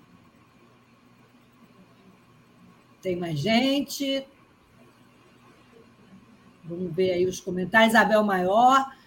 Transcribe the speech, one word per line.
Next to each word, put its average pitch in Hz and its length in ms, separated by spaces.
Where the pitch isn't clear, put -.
Tem 185 120
mais 170 240
gente. 269 880
Vamos 170 300
ver 185 160
aí 180 160
os - 140
comentários. 185 500
Isabel 214 340
Maior, 214 680